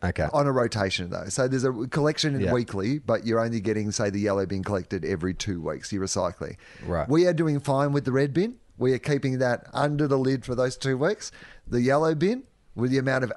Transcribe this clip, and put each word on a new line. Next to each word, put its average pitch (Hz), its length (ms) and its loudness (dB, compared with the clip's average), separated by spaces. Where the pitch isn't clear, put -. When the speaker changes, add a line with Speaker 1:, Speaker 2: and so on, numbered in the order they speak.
Speaker 1:
Okay. 87 300 0
Speaker 2:
on 143 120 4
a 139 60 2
rotation 104 580 0
though. 87 200 -8
So 131 180 0
there's 131 160 0
a 131 80 2
collection 151 520 0
Speaker 1:
Yeah. 95 140 2
Speaker 2:
weekly, 117 460 -2
but 113 260 0
you're 113 140 2
only 117 220 0
getting, 107 300 0
say, 104 200 0
the 101 80 0
yellow 98 260 2
bin 95 180 -4
collected 92 420 -2
every 90 280 0
two 87 280 -6
weeks. 76 320 -6
You're 95 100 -2
recycling. 90 540 -4
Speaker 1:
Right. 82 240 -2
Speaker 2:
We 165 180 6
are 175 60 4
doing 156 280 0
fine 143 320 2
with 143 100 2
the 131 80 -2
red 139 220 2
bin. 208 220 0
We 127 160 2
are 120 60 0
keeping 135 400 0
that 123 340 0
under 147 340 2
the 135 120 4
lid 131 260 0
for 127 80 -4
those 127 240 0
two 131 200 -2
weeks. 175 340 -2
The 120 140 0
yellow 147 320 4
bin, 196 300 0
with 123 160 0
the 135 80 2
amount 131 240 0
of 113 140 0